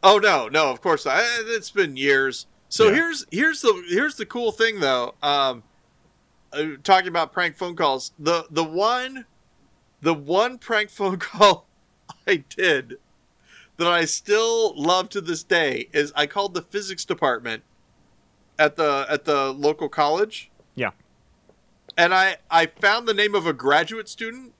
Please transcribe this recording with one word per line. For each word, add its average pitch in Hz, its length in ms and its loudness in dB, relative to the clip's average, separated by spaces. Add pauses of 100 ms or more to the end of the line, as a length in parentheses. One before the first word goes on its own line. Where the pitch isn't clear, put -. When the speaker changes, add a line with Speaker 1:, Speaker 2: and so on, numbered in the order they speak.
Speaker 1:
Oh, 196 160 8
no, 180 300 2
no, 156 240 2
of - 100 -8
course 160 240 0
not. 147 160 0 (200)
It's 220 280 -6
been 165 260 -2
years. 135 520 0 (220)
So 220 200 4
Speaker 2:
Yeah. 202 60 2
Speaker 1:
here's, 330 360 -2
here's 294 300 -2
the, 196 260 2
here's 247 280 -2
the 220 100 -10
cool 240 260 -4
thing, 226 280 -2
though. 131 440 0
Um, 135 400 0 (920)
uh, 147 100 -4 (200)
talking 185 260 4
about 165 240 -2
prank 170 240 -2
phone 180 180 -8
calls, 139 440 0
the, 160 300 0
the 160 140 -2
one, 240 600 -4 (760)
the 165 120 0
one 180 440 -2
prank 214 320 -4
phone 190 280 -4
<laughs> - 20 -8
call 190 460 2 (600)
I 196 120 0 (120)
did 139 480 -2 (800)
that 170 100 0
I 170 180 2
still 226 760 0
love 180 280 0
to 202 120 -8
this 165 220 -6
day 147 500 0
is 147 220 -2
I 147 100 0
called 196 300 -4
the 202 60 -6
physics 190 440 -10
department 120 580 -4 (920)
at 151 180 2
the, 143 340 0
at 147 160 -2
the 139 280 0
local 147 340 0
college. 160 640 0 (260)
Speaker 2:
Yeah. 117 160 -4 (1040)
Speaker 1:
And 175 180 2
I, 185 240 2 (120)
I 165 180 4
found 220 400 0
the 220 60 0
name 208 220 0
of 185 100 0
a 165 80 0
graduate 156 560 0
student 240 500 -14